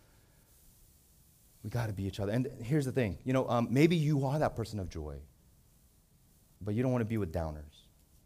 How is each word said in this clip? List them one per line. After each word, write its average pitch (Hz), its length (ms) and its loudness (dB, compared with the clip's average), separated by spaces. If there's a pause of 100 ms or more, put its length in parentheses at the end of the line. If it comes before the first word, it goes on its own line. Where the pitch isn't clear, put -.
(1600)
we 107 60 -8
gotta 117 220 -2
be 98 140 -4
each 95 160 -4
other. 101 100 0
And 123 160 0 (140)
here's 135 240 2
the 127 80 -2
thing, 104 320 0
you 127 80 0
know, 131 160 2
um, 117 200 2
maybe 160 280 6
you 147 280 2
are 139 140 0
that 131 160 0
person 110 240 -6
of 90 80 -4
joy, 73 320 -8 (1400)
but 104 140 -2
you 117 60 2
don't 127 120 2
wanna 120 100 2
be 110 140 -2
with 92 160 -2
downers. 78 540 -6 (380)